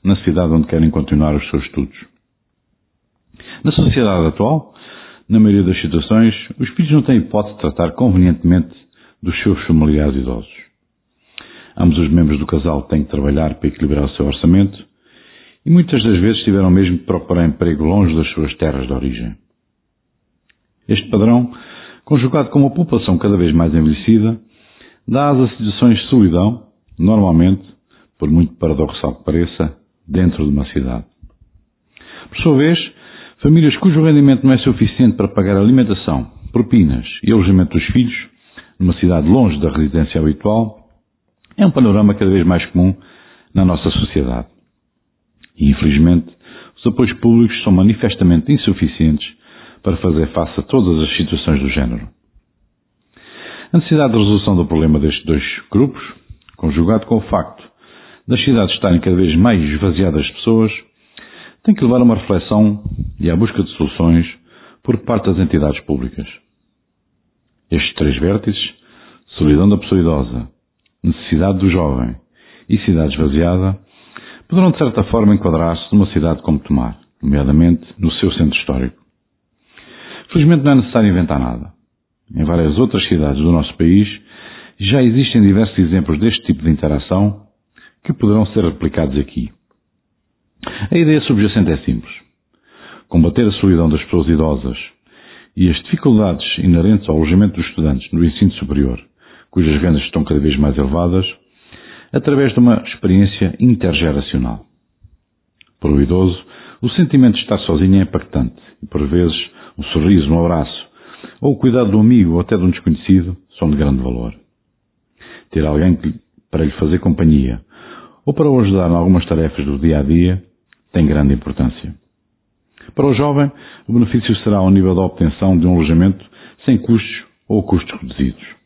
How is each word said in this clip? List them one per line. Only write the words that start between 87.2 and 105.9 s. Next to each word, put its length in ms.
que 100
poderão 340
ser 160
replicados 560
aqui. 320
A 60
ideia 240
subjacente 500
é 80
simples. 340
Combater 400
a 60
solidão 360
das 140
pessoas 240
idosas 500
e 140
as 140
dificuldades 600
inerentes 500
ao 60
alojamento 400
dos 120
estudantes 440
do 120
ensino 300
superior, 460
cujas 320
rendas 220
estão 200
cada 160
vez 180
mais 200
elevadas, 480
através 400
de 60
uma 280
experiência 720
intergeracional. 1080
Para 120